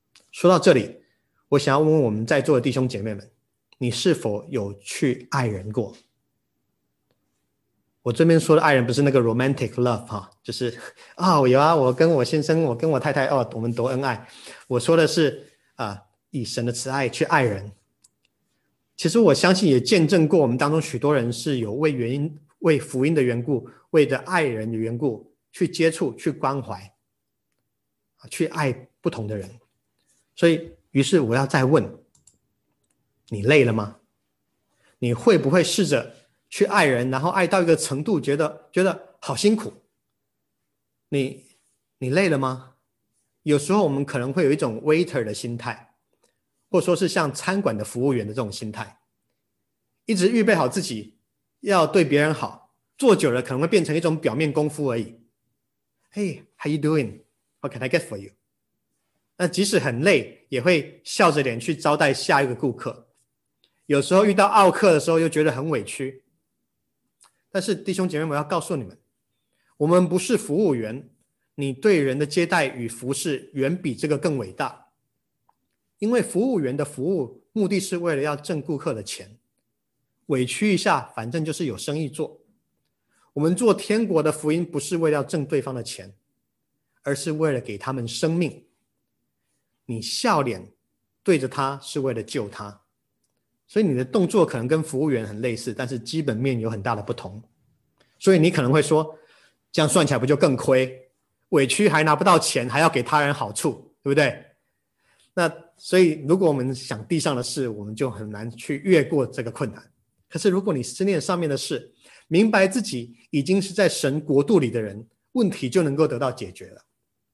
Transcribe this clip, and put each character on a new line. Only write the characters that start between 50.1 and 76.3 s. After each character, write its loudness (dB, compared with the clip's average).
直 2
预 2
备 4
好 2
自 -4
己 -10
要 2
对 2
别 2
人 2
好， -10
做 6
久 2
了 0
可 -12
能 -2
会 2
变 2
成 -2
一 0
种 0
表 -2
面 -2
功 0
夫 -4
而 -2
已。 -10
Hey, -6
how -6
you -2
doing? -2
What -10
can -10
I -4
get 0
for -10
you? -16
那 0
即 0
使 0
很 -2
累， 0
也 -4
会 0
笑 2
着 0
脸 -4
去 -4
招 0
待 2
下 2
一 2
个 -4
顾 -4
客。 -12
有 2
时 0
候 6
遇 4
到 4
奥 6
客 4
的 4
时 0
候， 2
又 2
觉 0
得 2
很 -6
委 -2
屈。 -10
但 -4
是 -2
弟 -6
兄 -2
姐 -4
妹， -2
我 -4
要 -2
告 -2
诉 -6
你 -6
们， -18
我 0
们 4
不 -2
是 0
服 -2
务 2
员， -8
你 -4
对 2
人 0
的 -2
接 0
待 0
与 -8
服 -8
侍 -6
远 0
比 -4
这 -4
个 0
更 -2
伟 -8
大。 -8
因 -2
为 2
服 -2